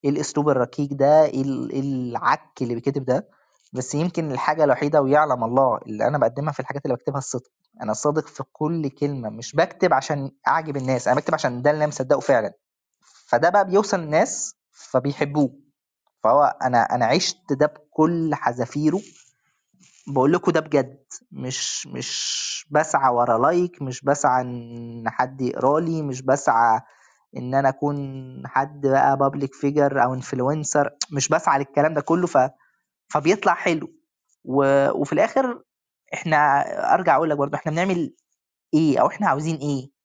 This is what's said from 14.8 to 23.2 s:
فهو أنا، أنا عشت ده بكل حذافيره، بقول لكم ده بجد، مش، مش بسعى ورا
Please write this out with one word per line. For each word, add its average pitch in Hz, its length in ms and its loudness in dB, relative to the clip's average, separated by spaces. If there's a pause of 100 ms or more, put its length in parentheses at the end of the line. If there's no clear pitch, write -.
فهو 139 380 4
أنا، 123 340 2
أنا 120 100 2
عشت - 480 -2
ده 143 120 2
بكل 160 680 -2
حذافيره، 143 640 -2 (1080)
بقول 139 260 4
لكم 175 180 2
ده 156 80 2
بجد، 147 440 -2 (280)
مش، - 560 -8
مش - 560 -8 (280)
بسعى 143 420 2
ورا 120 240 2